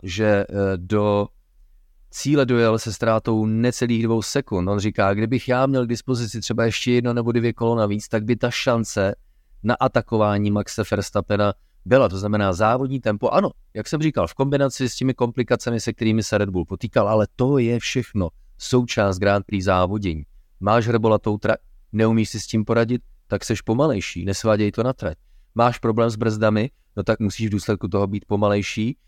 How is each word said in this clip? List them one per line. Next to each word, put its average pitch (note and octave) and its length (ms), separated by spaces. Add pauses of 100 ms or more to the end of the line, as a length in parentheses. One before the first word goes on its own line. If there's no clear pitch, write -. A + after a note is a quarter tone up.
že, F#2+ 220
eh, G2+ 200 (300)
do G2+ 520 (840)
cíle C#3+ 340
dojel A#2 340
se A2 140
ztrátou A2 520
necelých A#2 580
dvou A2+ 180
sekund. F#2+ 480
On G2+ 100
říká, G2+ 340
kdybych A2 340
já B2+ 180
měl C3+ 200
k A2+ 40
dispozici A#2 520
třeba A#2 240
ještě A2+ 260
jedno B2 220
nebo A#2+ 180
dvě A#2 220
kolo A#2 220
navíc, G#2 320
tak A2 160
by A2+ 120
ta A#2+ 160
šance A2+ 640 (480)
na G#2 160
atakování G#2 720
Maxe G#2 400
Verstappena G#2 640 (320)
byla. A#2+ 240
To F#2 80
znamená G2+ 360
závodní B2+ 460
tempo, A2 300
ano, - 220 (220)
jak G#2+ 140
jsem D3+ 140
říkal, D3 260
v - 60
kombinaci C#3 560
s - 60
těmi C3 180
komplikacemi, A#2+ 640
se A2 140
kterými A2 300
se G#2+ 140
Red G2+ 120
Bull F2+ 160
potýkal, G2+ 440
ale G#2+ 260
to C3+ 220
je A#2+ 220
všechno G#2+ 500 (280)
součást A#2 600
Grand G2+ 280
Prix G2+ 160
závodění. F#2 640 (360)
Máš G#2+ 280
hrbolatou A2 500
trať, G#2 220 (320)
neumíš A2 380
si A2 100
s - 80
tím A2 180
poradit, A#2 360 (260)
tak - 180
seš A2 160
pomalejší, A2 640
nesváděj G#2 460
to A2+ 120
na B2+ 100
trať. F2 240 (380)
Máš A#2 240
problém A#2 300
s A2 60
brzdami, G#2+ 560 (260)
no G2+ 60
tak A2 160
musíš A2 280
v G2+ 40
důsledku G#2 360
toho G2 200
být G2+ 180
pomalejší, G#2 720 (100)